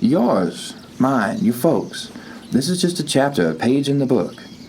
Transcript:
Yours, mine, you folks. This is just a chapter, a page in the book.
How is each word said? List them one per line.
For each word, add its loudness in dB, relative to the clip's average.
Yours, 0
mine, 2
you 2
folks. 0
This 0
is -2
just 0
a -2
chapter, 2
a 0
page 2
in 2
the 2
book. 0